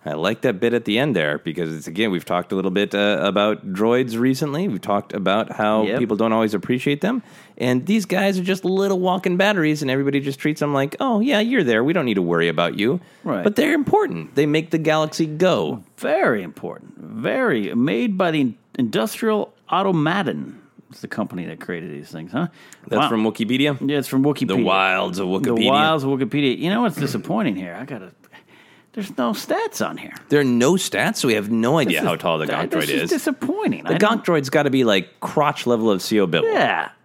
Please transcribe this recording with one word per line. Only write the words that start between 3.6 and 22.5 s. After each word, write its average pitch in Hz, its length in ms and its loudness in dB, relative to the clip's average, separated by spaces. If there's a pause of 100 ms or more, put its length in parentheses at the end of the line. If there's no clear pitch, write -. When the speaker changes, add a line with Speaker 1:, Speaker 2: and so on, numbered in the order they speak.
Speaker 1:
droids 113 460 0
recently. 135 480 0
We've 101 140 -4
talked 101 320 -4
about 101 400 -2
how 107 320 2
Speaker 2:
Yep. 110 160 0
Speaker 1:
people 107 160 0
don't 113 160 2
always 110 220 2
appreciate 123 480 -2
them. 226 200 -2 (340)
And 127 300 0
these 208 180 2
guys 190 320 0
are 185 60 -2
just 185 220 -2
little 190 340 0
walking 180 380 0
batteries, 175 440 0
and 139 120 -2
everybody 139 260 0
just 135 220 -6
treats 151 180 -2
them 147 160 -2
like, 139 240 0
"Oh, 240 220 0
yeah, 247 180 2
you're 233 240 0
there. 117 220 4
We 151 80 2
don't 175 120 0
need 117 100 2
to 95 80 2
worry 85 260 2
about 82 320 0
you." 131 180 0 (240)
Speaker 2:
Right. 110 220 -4
Speaker 1:
But 208 100 0
they're 294 200 2
important. 294 600 -2
They 143 100 2
make 156 260 0
the 165 80 -2
galaxy 156 480 0
go. 151 580 0 (140)
Speaker 2:
Very 240 440 0
important. - 560 -12
Very. 117 760 -2
Made 185 460 0
by 180 140 2
the 135 220 0 (260)
Industrial 214 760 -2 (160)
Automaton. 165 880 0 (300)
It's - 120 -20
the 147 60 -12
company 90 360 -6
that 82 160 -12
created 85 320 -8
these 73 180 -14
things, 82 220 -12
huh? 165 160 -2 (400)